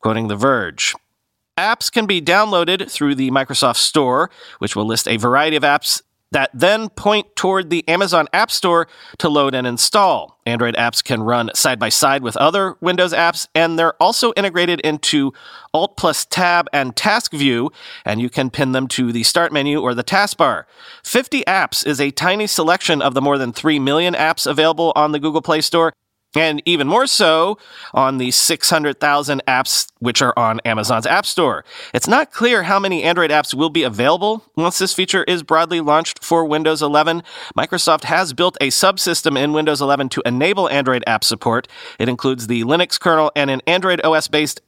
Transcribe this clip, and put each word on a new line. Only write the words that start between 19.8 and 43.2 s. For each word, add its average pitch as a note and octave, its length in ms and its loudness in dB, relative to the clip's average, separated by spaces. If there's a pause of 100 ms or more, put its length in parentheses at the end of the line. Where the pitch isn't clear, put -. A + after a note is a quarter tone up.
or B2 140 -2
the A#2+ 100 -4
taskbar. E3 600 0 (380)
Fifty C4 420 -2
apps F#3 420 0
is D3 120 -2
a C#3+ 120 0
tiny F#3+ 360 -2
selection E3+ 540 0
of C3+ 140 0
the C3+ 80 0
more C#3+ 160 2
than B2 160 -4
three D3+ 240 0
million D3+ 340 0
apps D#3+ 340 0
available D#3+ 480 2
on D3+ 180 2
the D3+ 60 -2
Google D3+ 220 -2
Play D#3 220 0
Store, E3 320 0 (420)
and D#3 300 0
even D#3+ 200 0
more A3+ 200 2
so F3+ 500 2 (380)
on C3 240 0
the B2+ 120 -4
six - 380 0
hundred D3 320 0
thousand C#3+ 480 0
apps C3 380 0 (120)
which A#2 220 -2
are B2+ 160 2
on A2+ 300 0
Amazon's A2 400 -2
App F#3+ 180 2
Store. A#2+ 400 -2 (300)
It's - 120 -2
not C#4 260 2
clear A3+ 320 0
how F#3+ 140 0
many F#3+ 240 -2
Android E3+ 280 2
apps D3 240 0
will D#3 160 0
be D#3 120 0
available D#3+ 600 0 (100)
once E3+ 220 -2
this F#3 160 -2
feature F#3 320 0
is F3 180 -2
broadly E3 380 0
launched D3+ 420 0
for E3 220 2
Windows D#3 380 0
eleven. D3+ 400 2 (340)
Microsoft D#3+ 480 0
has D#3+ 300 0
built F3 260 -2
a C#3 80 0
subsystem E3+ 760 0
in D3 120 0
Windows D3+ 260 0
eleven C#3 300 0
to C#3 160 -6
enable E3 420 0
Android C3 380 0
app A2 180 0
support. A#2 420 0 (320)
It A#2 120 0
includes B2 360 -2
the A#2 160 -2
Linux E3 380 0
kernel D#3 340 2